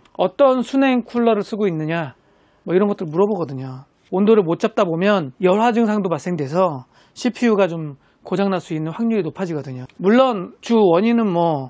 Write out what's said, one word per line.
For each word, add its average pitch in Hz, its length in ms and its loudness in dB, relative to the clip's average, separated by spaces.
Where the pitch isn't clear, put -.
어떤 254 440 2
순행 262 420 0
쿨러를 226 400 0
쓰고 208 240 -4
있느냐, 156 480 -4
뭐 160 100 -4
이런 202 140 2
것들 202 220 -4
물어보거든요. 139 760 -4
온도를 208 320 4
못 160 160 -2
잡다 214 260 0
보면 175 560 0
열화 214 320 2
증상도 214 360 0
발생돼서 160 760 -2
씨피유가 214 540 0
좀 160 280 -8
고장날 190 360 -2
수 - 140 -8
있는 156 180 -4
확률이 226 320 -2
높아지거든요. 139 640 -8
물론 214 600 2
주 - 180 0
원인은 214 540 2
뭐 160 380 0